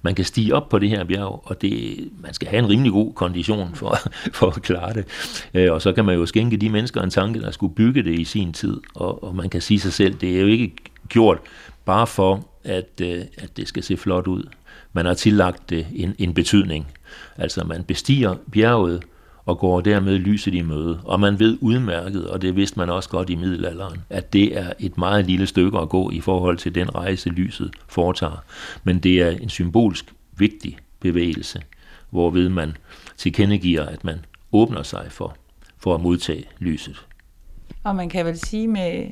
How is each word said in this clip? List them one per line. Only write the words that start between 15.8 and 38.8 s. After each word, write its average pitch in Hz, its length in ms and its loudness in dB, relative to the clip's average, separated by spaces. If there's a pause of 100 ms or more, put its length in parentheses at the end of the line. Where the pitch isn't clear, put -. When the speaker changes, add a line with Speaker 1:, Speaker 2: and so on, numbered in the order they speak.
Speaker 1:
en, 92 240 -4
en 90 160 0
betydning. 82 520 2 (500)
Altså, 82 280 -4
man 82 200 -6
bestiger 127 500 2 (180)
bjerget, 104 500 4 (420)
og 87 140 -2
går 90 220 2
dermed 98 380 2
lyset 98 360 0
i 87 80 0
møde. 82 420 -2
Og 95 160 0
man 101 180 4
ved 113 220 4
udmærket, 95 680 -2
og 92 120 -4
det 92 140 0
vidste 98 220 0
man 87 120 -2
også 92 180 -4
godt 90 220 -4
i 85 40 0
middelalderen, 87 680 -4 (100)
at 95 220 -6
det 101 260 4
er 90 200 -6
et 90 200 -6
meget 95 280 2
lille 92 200 2
stykke 95 320 4
at 82 100 -2
gå 92 220 0
i 82 100 -6
forhold 90 380 0
til 87 160 -6
den 87 200 -2
rejse, 92 340 -4
lyset 90 420 -4 (180)
foretager. 85 560 -2 (400)
Men 90 140 4
det 90 240 6
er 85 80 4
en 101 180 -6
symbolsk 95 640 0 (260)
vigtig - 380 0 (240)
bevægelse, 87 640 -2 (480)
hvorved 87 380 2
man 80 280 -4 (400)
tilkendegiver, 90 680 2
at - 200 -12
man 82 200 -8 (280)
åbner 107 300 4
sig - 280 -10
for, - 260 -12 (420)
for 90 160 0
at 82 60 -2
modtage 87 440 0 (140)
lyset. 76 480 -6 (760)
Speaker 2:
Og 196 120 -2
man 180 120 -6
kan 170 180 -2
vel 165 120 -6
sige 220 300 -4
med, 185 440 -4